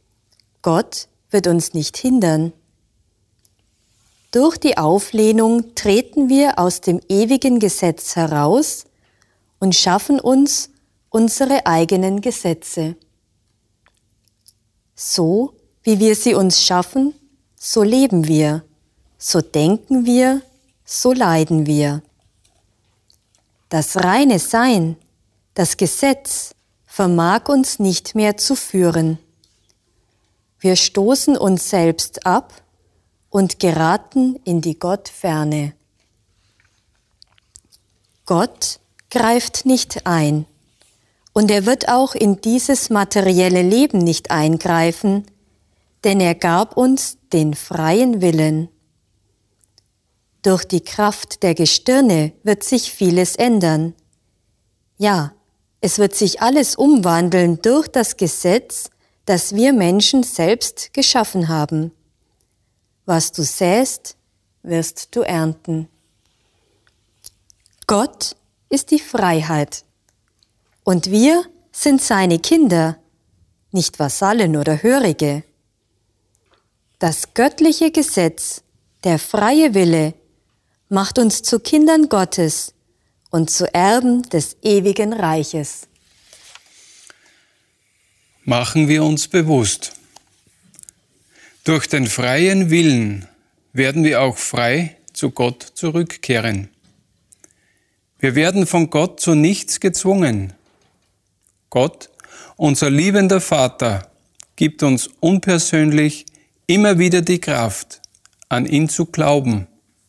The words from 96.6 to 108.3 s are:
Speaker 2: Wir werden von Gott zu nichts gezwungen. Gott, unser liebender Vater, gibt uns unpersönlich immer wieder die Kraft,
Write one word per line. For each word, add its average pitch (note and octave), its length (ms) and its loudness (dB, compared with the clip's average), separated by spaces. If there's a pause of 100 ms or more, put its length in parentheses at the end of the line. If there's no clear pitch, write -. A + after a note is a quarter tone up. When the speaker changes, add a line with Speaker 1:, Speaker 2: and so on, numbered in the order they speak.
Speaker 2:
Wir C3+ 160 -2
werden F3 320 2
von E3 240 0
Gott D#3+ 300 -2
zu E3 160 2
nichts E3 420 0
gezwungen. E3+ 760 -2 (1120)
Gott, - 420 -2 (460)
unser D3 340 0
liebender F#3+ 500 2
Vater, B2 720 -2 (460)
gibt D#3 260 -2
uns C3 260 0 (120)
unpersönlich D#3+ 1080 0 (400)
immer G3+ 320 2
wieder F3 240 2
die F3 160 -2
Kraft, A#2+ 640 -6 (460)